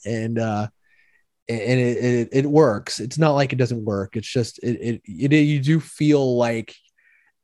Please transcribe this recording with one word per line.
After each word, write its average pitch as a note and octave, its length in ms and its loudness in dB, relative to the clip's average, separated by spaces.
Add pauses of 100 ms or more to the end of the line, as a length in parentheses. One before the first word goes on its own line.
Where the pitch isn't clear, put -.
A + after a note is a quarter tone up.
and, A2+ 320 -4
uh, G#2+ 300 -2 (840)
a-, A2+ 220 -4
and B2+ 80 2
it, A#2+ 180 0
it, A#2+ 340 0
it C3+ 140 2
works. D3 540 2
It's A#2+ 180 -10
not D#3 160 4
like C#3 180 0
it C3+ 60 -2
doesn't A#2+ 260 -2
work. G2+ 320 -4
It's A2 120 -6
just, - 360 -4
it, A#2+ 160 -2
it, A#2 260 -6
it, B2+ 300 0
you D3 240 4
do D3+ 200 2
feel C#3+ 580 0
like A#2 380 -2 (680)